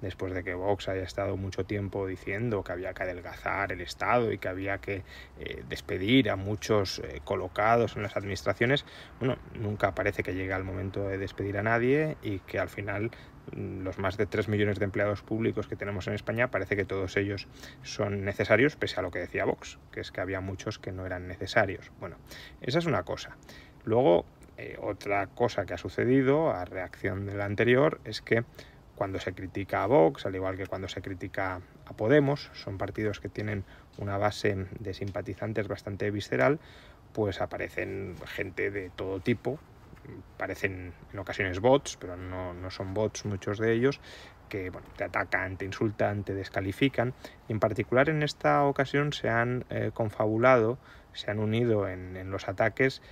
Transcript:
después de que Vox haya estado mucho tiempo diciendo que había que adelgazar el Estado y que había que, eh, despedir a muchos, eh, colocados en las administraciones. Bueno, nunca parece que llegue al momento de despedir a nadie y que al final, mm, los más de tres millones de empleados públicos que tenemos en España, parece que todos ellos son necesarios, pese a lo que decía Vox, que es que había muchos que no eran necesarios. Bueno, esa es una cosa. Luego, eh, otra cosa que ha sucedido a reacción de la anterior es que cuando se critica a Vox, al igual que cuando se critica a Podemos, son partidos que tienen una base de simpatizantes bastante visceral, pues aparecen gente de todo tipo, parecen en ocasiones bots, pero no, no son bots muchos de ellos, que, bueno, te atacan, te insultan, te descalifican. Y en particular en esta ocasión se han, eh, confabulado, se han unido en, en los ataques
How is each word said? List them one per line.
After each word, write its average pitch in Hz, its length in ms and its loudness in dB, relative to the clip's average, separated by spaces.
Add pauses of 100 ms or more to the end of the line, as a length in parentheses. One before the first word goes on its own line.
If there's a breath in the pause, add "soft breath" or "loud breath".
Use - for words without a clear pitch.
después 92 320 -4
de 90 120 -4
que 92 100 -4
Vox 95 340 0
haya 95 140 -2
estado 98 340 -2
mucho 98 300 -4
tiempo 101 400 -2
diciendo 98 560 -2
que - 80 -8
había 90 240 -4
que - 80 -6
adelgazar 92 720 -4
el 87 80 -6
Estado 107 500 2
y 101 80 -2
que - 80 -6
había 95 320 -2
que, 98 240 -6 (380 loud breath)
eh, - 280 -8
despedir 101 600 4
a 98 60 0
muchos, 101 640 0
eh, - 240 -10
colocados 104 720 2
en 104 80 -4
las 98 120 -6
administraciones. 104 680 0 (340 loud breath)
Bueno, 127 200 0 (200)
nunca 104 340 0
parece 101 300 0
que 92 120 -4
llegue 95 180 -4
al 92 100 -2
momento 95 460 -4
de 98 100 -2
despedir 98 400 -4
a 104 60 -2
nadie 127 580 2
y 101 160 -4
que - 200 -6
al 92 120 -2
final, 104 400 -4 (440 loud breath)
mm, 95 280 -6
los 92 160 -4
más 95 180 0
de 107 80 2
tres 104 240 0
millones 104 300 2
de 98 80 2
empleados 101 360 0
públicos 110 460 -2
que 107 80 -6
tenemos 101 300 -6
en 104 80 -2
España, 113 360 0
parece 95 260 0
que 95 100 2
todos 95 320 -2
ellos 101 280 -2 (360 loud breath)
son 101 420 -2
necesarios, 110 520 4
pese - 240 -2
a - 20 0
lo 92 80 -2
que 90 80 -6
decía 95 260 -2
Vox, - 340 -4 (140)
que 104 80 -8
es - 120 -10
que 98 100 -4
había 95 180 -4
muchos 95 380 -6
que 98 140 -10
no 92 120 -8
eran 90 240 -6
necesarios. 98 720 0
Bueno, 90 160 -10 (460 loud breath)
esa 135 160 0
es 170 80 2
una 101 160 2
cosa. - 340 -8 (480 loud breath)
Luego, 127 400 6 (320)
eh, - 240 -10
otra 101 460 -2
cosa 104 400 0
que 87 80 -6
ha 82 40 -6
sucedido 131 760 4
a 90 120 -4
reacción 92 640 -4
de 98 80 -6
la 101 100 -2
anterior 117 600 4
es - 180 -8
que 113 220 2 (500 loud breath)
cuando 95 240 -4
se 92 140 -4
critica 95 500 -4
a 98 40 2
Vox, 143 400 6
al 95 100 -4
igual 95 220 -2
que 95 80 -6
cuando 95 200 -6
se - 140 -8
critica 92 640 -6 (240)
a 107 80 -14
Podemos, 143 580 4
son - 240 -8
partidos 101 420 -2
que 101 120 -8
tienen 104 340 -4 (320 loud breath)
una 101 220 -4
base 101 480 2 (120)
de 98 140 -6
simpatizantes 101 760 -4
bastante 101 420 -4
visceral, 127 500 2 (540 loud breath)
pues 104 260 0
aparecen 95 760 -4 (120)
gente 98 440 -2
de 95 200 -6
todo 95 300 -4
tipo, 123 380 0 (800)
parecen 92 560 -4 (220)
en 101 40 -6
ocasiones 95 420 -2
bots, 131 360 6
pero 90 220 -8
no, 92 340 -6
no 92 180 -8
son 95 220 -6
bots 107 320 0
muchos 104 340 -2
de 113 140 4
ellos, 127 300 2 (480 loud breath)
que, 95 180 -6
bueno, - 180 -12 (120)
te 98 60 -2
atacan, 95 520 -2
te 95 80 -4
insultan, 104 580 0
te 98 120 -4
descalifican. 110 800 0 (340 loud breath)
Y 113 40 -2
en 107 80 0
particular 131 500 4
en 151 120 2
esta 147 420 4
ocasión 143 500 2
se - 160 -2
han, 120 400 2
eh, 110 240 -2
confabulado, 113 840 6 (380 loud breath)
se - 160 -6
han 104 80 -2
unido 107 500 2
en, 92 300 -8
en 95 120 -8
los 98 180 -4
ataques 113 520 2 (120)